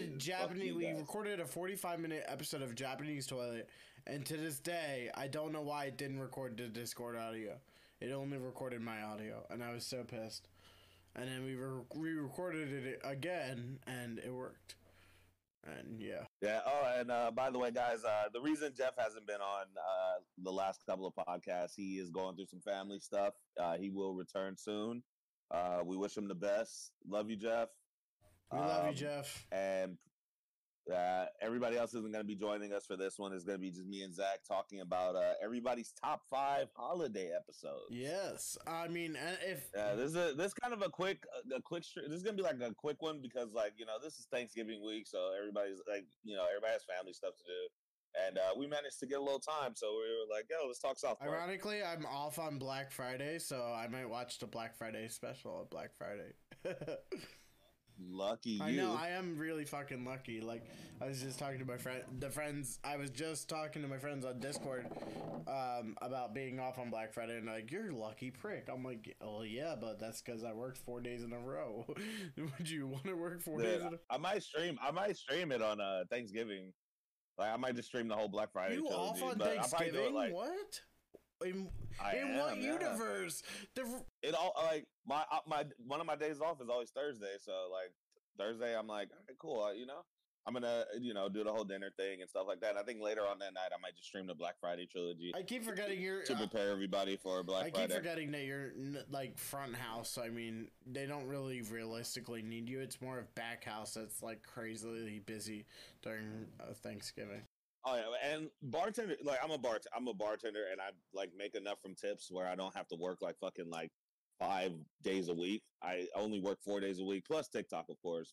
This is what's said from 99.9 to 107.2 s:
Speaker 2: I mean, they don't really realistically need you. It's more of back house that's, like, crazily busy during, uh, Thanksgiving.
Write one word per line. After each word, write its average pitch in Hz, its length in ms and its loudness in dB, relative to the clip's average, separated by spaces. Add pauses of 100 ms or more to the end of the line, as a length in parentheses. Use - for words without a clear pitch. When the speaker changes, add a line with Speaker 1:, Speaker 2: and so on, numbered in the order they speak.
Speaker 2:
I 117 100 -2
mean, 113 400 -4 (180)
they 135 200 -4
don't 139 200 -4
really 135 360 -2
realistically 113 800 -4
need 117 260 -4
you. 131 120 -2
It's 131 200 -6
more 131 180 -4
of 113 160 -8
back 117 300 -4
house 110 300 -4
that's, 110 280 -4
like, 113 240 -6
crazily 113 800 -4
busy 107 380 -6 (380)
during, 110 440 -4 (140)
uh, - 140 -8
Thanksgiving. 107 680 -8 (420)